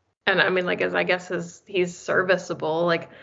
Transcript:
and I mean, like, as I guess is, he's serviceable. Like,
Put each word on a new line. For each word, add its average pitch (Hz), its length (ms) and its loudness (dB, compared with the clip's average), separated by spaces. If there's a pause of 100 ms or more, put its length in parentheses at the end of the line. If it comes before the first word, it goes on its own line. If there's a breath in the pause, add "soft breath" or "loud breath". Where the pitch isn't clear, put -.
(260)
and 185 140 4
I 160 100 4
mean, 180 160 0
like, 180 140 -2
as 180 140 -2
I 175 100 2
guess 180 260 -2
is, 175 360 -6
he's 180 300 -2
serviceable. 170 920 0
Like, 165 240 0 (120 loud breath)